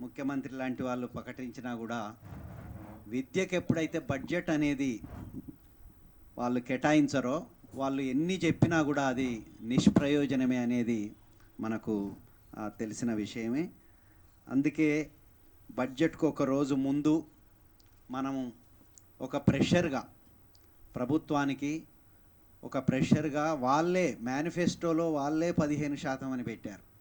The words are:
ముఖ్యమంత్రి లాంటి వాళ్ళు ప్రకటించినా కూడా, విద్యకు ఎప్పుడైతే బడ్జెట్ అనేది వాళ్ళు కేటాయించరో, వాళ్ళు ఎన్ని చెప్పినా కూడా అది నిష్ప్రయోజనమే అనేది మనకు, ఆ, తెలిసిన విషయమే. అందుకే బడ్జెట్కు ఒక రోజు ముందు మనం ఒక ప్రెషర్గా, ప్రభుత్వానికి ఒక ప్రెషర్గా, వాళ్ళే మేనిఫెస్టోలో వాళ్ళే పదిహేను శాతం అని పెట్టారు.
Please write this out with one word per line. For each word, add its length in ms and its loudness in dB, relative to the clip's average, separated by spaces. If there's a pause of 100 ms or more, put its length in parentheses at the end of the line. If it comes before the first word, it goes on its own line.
ముఖ్యమంత్రి 540 -6
లాంటి 300 -4
వాళ్ళు 240 -2
ప్రకటించినా 680 -8
కూడా, 400 -6 (920)
విద్యకు 480 -2
ఎప్పుడైతే 440 0
బడ్జెట్ 500 -4
అనేది 520 0 (1400)
వాళ్ళు 220 0
కేటాయించరో, 880 2 (300)
వాళ్ళు 260 -2
ఎన్ని 360 0
చెప్పినా 440 4
కూడా 260 2
అది 380 0 (160)
నిష్ప్రయోజనమే 960 4
అనేది 540 0 (480)
మనకు, 560 -2 (420)
ఆ, 100 -6
తెలిసిన 460 -4
విషయమే. 560 -4 (800)
అందుకే 600 2 (640)
బడ్జెట్కు 560 2
ఒక 140 0
రోజు 340 2
ముందు 480 2 (880)
మనం 420 -4 (680)
ఒక 160 -4
ప్రెషర్గా, 680 2 (880)
ప్రభుత్వానికి 880 0 (800)
ఒక 140 -6
ప్రెషర్గా, 760 2
వాళ్ళే 680 2
మేనిఫెస్టోలో 880 0
వాళ్ళే 400 0
పదిహేను 440 0
శాతం 360 -4
అని 120 -4
పెట్టారు. 460 -10 (120)